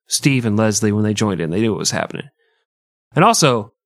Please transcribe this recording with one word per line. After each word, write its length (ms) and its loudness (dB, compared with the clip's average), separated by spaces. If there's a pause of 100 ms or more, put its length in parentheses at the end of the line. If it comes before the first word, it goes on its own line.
Steve 380 0
and 100 0
Leslie, 380 2
when 100 0
they 100 0
joined 280 -2
in, 80 -4
they 100 -2
knew 120 0
what 80 -4
was 120 -4
happening. 380 -6 (840)
And 120 4
also, 480 2 (120)